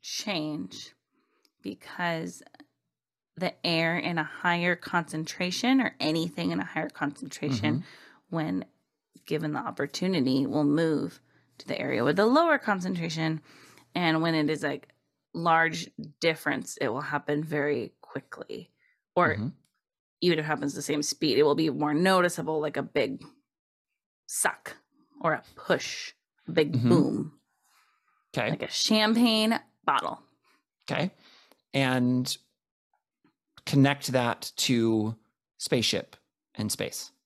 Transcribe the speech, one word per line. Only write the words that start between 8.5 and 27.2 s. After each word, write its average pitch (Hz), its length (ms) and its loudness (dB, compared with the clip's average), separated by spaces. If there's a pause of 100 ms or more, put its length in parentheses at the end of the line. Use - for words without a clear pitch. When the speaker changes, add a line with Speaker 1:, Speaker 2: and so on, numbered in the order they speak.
Speaker 1:
given 151 280 -2
the 135 60 -4
opportunity, 139 840 0
will 151 180 0
move 160 560 0 (380)
to - 100 -16
the - 120 -6
area 127 240 -2
with 151 120 2
the 202 100 4
lower 302 320 4
concentration. 165 840 -2 (520)
And 165 280 2
when 165 140 2
it 151 140 2
is, 156 140 -2
like, 143 260 -6 (440)
large 165 560 2 (300)
difference, - 580 -2
it 127 120 0
will 127 120 -4
happen 147 420 -2
very 147 580 -2
quickly. - 680 -14 (440)
Or 175 200 2
Speaker 2:
Mm-hmm. 107 120 -4 (720)
Speaker 1:
even 170 180 4
if 151 60 -2
it - 20 -6
happens 156 260 -2
the 143 80 -8
same 147 220 -2
speed, 139 340 0
it 147 60 6
will 143 120 6
be 160 140 2
more 147 240 0
noticeable, 175 680 2
like 151 160 -4
a 135 60 -2
big - 400 -2 (1040)
suck - 500 -4 (440)
or 160 120 0
a - 100 -6 (120)
push, - 580 -2 (340)
a 165 40 -8
big 160 220 2
Speaker 2:
Mm-hmm. 120 160 4
Speaker 1:
boom. 135 420 4 (1040)